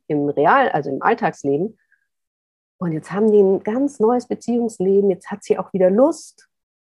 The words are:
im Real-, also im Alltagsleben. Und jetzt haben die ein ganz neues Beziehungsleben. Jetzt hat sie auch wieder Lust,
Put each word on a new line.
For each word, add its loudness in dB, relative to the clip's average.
im -2
Real-, 2
also -4
im -6
Alltagsleben. -2
Und -6
jetzt -8
haben 2
die 6
ein 2
ganz -4
neues 0
Beziehungsleben. -2
Jetzt -6
hat -12
sie -2
auch -10
wieder 2
Lust, -2